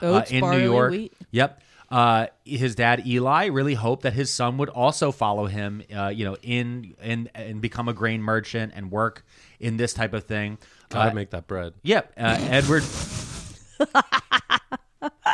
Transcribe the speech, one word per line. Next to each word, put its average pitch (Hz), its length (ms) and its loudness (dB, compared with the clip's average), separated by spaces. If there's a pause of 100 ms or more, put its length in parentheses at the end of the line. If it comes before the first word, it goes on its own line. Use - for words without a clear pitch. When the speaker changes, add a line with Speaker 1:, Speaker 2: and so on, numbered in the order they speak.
Speaker 1:
uh, 175 40 -2 (120)
Speaker 2:
Oats, 226 120 0
Speaker 1:
in 131 120 2
Speaker 2:
barley, - 160 2
Speaker 1:
New 123 60 4
York. 123 260 4
Speaker 2:
wheat. 214 220 -6 (180)
Speaker 1:
Yep. 131 320 0 (280)
Uh, 117 360 4 (180)
his 127 300 -2
dad, 120 320 2
Eli, 131 400 2
really 139 280 0
hoped 117 280 0
that 127 100 0
his 131 180 -2
son 123 280 -2
would 143 100 0
also 139 420 2
follow 104 360 0
him, 104 360 -6 (140)
uh, 101 120 -2
you 104 180 -4
know, 98 160 -6
in, 120 600 -4
in, 117 320 -6
and 110 280 -10
become 117 260 -4
a 113 60 -2
grain 113 260 0
merchant 110 560 -4
and 95 140 -10
work 107 340 -2 (340)
in 113 200 -4
this 117 160 0
type 110 180 -2
of 107 120 -4
thing. 104 340 -4 (320)
Speaker 3:
Gotta 113 220 2
Speaker 1:
Uh, - 20 -6
Speaker 3:
make 101 160 -4
that 85 160 -10
bread. 87 260 -6 (100)
Speaker 1:
Yep. 190 360 0
Uh, 113 180 2 (140)
Edward. 139 380 4
<laughs> - 40 -10 (2500)